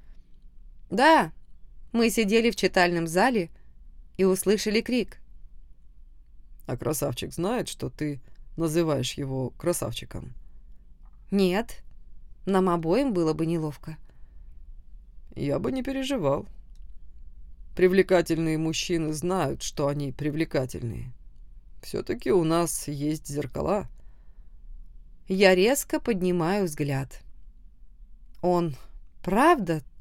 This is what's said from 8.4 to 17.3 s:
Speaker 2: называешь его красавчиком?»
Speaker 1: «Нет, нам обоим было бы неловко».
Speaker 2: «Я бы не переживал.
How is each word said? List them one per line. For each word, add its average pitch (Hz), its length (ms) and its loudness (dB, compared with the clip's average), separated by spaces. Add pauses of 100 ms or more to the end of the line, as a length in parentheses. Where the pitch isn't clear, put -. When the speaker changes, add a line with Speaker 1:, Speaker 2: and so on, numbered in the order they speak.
Speaker 2:
называешь 156 580 0
его 131 360 -4
красавчиком?» - 840 -4 (960)
Speaker 1:
«Нет, 196 520 2 (640)
нам 185 220 6
обоим 175 440 4
было 165 200 4
бы 156 140 0
неловко». 160 500 -4 (1400)
Speaker 2:
«Я 139 240 -2
бы 226 140 -2
не 262 100 -4
переживал. 254 640 -2 (1300)